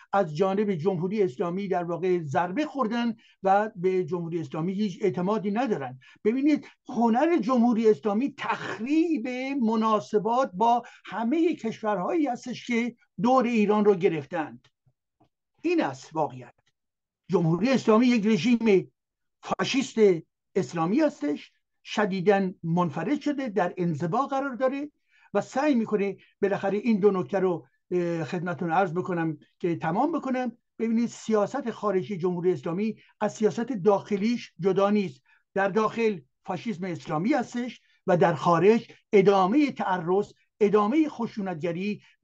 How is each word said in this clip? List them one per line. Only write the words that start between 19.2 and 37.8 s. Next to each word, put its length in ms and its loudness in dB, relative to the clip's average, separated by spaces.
فاشیست 560 -4
اسلامی 440 0
هستش، 520 -2
شدیداً 680 0
منفرد 580 0
شده، 280 -4
در 280 0
انزوا 500 -2
قرار 280 -4
داره 360 -4
و 80 0
سعی 340 0
می‌کنه 420 0
بالاخره 360 -2
این 220 2
دو 120 6
نکته 280 -2
رو، 280 -2
اه، 320 -2
خدمتتون 480 -4
عرض 220 0
بکنم 440 -4
که 160 -2
تمام 360 -2
بکنم. 400 -4
ببینید، 300 0
سیاست 600 -4
خارجی 460 -2
جمهوری 340 0
اسلامی 440 -4
از 120 -2
سیاست 380 -2
داخلیش 880 0
جدا 300 2
نیست. 320 0
در 140 0
داخل 520 0
فاشیسم 380 -6
اسلامی 500 -4
هستش 480 -6